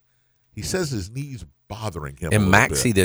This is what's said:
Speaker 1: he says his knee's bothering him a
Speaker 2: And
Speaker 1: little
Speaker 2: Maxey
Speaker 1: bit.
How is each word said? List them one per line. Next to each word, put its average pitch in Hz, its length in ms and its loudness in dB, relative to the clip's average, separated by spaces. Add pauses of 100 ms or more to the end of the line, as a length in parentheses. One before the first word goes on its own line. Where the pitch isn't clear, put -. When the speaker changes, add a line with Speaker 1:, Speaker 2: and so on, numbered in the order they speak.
(520)
Speaker 1:
he 110 100 -10
says 180 280 -2
his 101 200 -4
knee's 131 340 -10 (240)
bothering 82 480 -8
him 82 160 -6
a - 40 4
Speaker 2:
And 104 100 4
Speaker 1:
little 95 40 4
Speaker 2:
Maxey 113 400 4
Speaker 1:
bit. 104 40 0 (100)